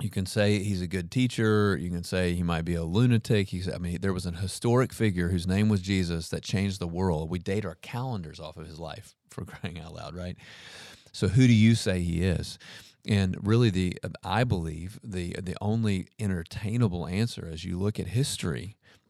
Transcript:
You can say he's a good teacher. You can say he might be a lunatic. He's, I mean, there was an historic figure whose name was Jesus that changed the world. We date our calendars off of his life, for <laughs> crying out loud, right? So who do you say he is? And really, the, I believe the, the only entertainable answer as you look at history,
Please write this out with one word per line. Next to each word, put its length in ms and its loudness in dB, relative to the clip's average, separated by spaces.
You 80 -4
can 160 -2
say 380 4
he's 180 0
a 60 -2
good 240 -4
teacher. 680 4
You 140 -4
can 120 -4
say 300 0
he 100 -2
might 200 0
be 120 0
a 80 -2
lunatic. 680 2
He's, 220 -6
I 60 -6
mean, 240 -4
there 120 0
was 120 -4
an 100 -4
historic 580 0
figure 360 2
whose 180 0
name 220 2
was 120 2
Jesus 480 0
that 140 -6
changed 360 -2
the 80 -4
world. 420 0
We 100 -2
date 260 -2
our 160 -6
calendars 580 -8
off 180 -14
of 100 -12
his 120 -16
life, 360 -12
for 160 -10
<laughs> 0 -
crying 340 -10
out 140 -14
loud, 220 -12
right? 200 -8
So 160 0
who 200 8
do 60 10
you 220 8
say 260 0
he 200 0
is? 360 0
And 300 2
really, 260 6
the, 260 0
I 220 2
believe 580 -4
the, 380 -6
the 180 -6
only 480 0
entertainable 920 -2
answer 440 -2
as 140 -10
you 120 -4
look 220 -2
at 80 -4
history, 720 -4